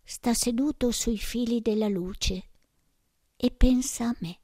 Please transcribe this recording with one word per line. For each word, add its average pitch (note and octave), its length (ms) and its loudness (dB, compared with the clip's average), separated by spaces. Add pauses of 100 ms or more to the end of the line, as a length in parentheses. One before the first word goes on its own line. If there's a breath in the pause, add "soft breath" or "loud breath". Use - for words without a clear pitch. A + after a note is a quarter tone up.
Sta - 320 -4
seduto B3 580 0
sui A3+ 260 -2
fili A#3 440 -2
della G#3+ 280 0
luce F#3 600 -4 (840)
e B3 160 0
pensa B3+ 560 4
a A#3+ 120 -2
me. F3 240 -8